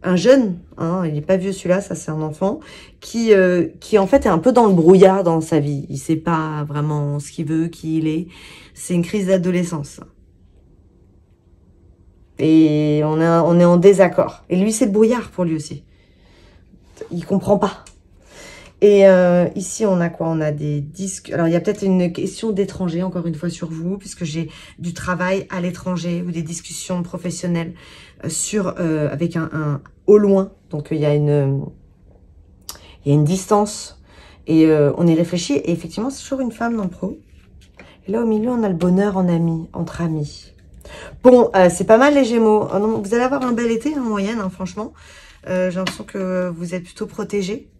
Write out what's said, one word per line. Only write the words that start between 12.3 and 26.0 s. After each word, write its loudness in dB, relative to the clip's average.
Et 4
on 0
est, 2
on 4
est 8
en 6
désaccord. 4
Et -2
lui, 0
c'est 0
le 0
brouillard 2
pour -4
lui -2
aussi. -12
Il -10
comprend 0
pas. -4
Et, 8
euh, 6
ici, -4
on 2
a 0
quoi ? -6
On -2
a -2
des -4
disques. -12
Alors, 0
il 2
y 0
a 2
peut-être -4
une 0
question -6
d'étranger, -4
encore -6
une -4
fois, -6
sur -10
vous, -8
puisque -14
j'ai -8
du -10
travail -4
à -8
l'étranger -6